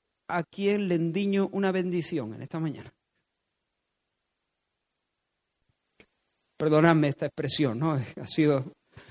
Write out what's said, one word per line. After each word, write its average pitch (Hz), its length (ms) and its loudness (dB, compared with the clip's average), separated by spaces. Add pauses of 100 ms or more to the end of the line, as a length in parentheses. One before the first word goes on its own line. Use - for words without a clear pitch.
(280)
a 170 160 -2
quién 196 440 0
le 175 80 2
endiño 196 560 0
una 196 200 -2
bendición 175 640 -4
en 117 80 -14
esta 165 160 -10
mañana? - 340 -6 (3500)
Perdonadme 156 540 4
esta 143 160 -4
expresión, 139 540 -2
¿no? 160 140 0
Ha 127 340 -6
sido, 143 460 2 (380)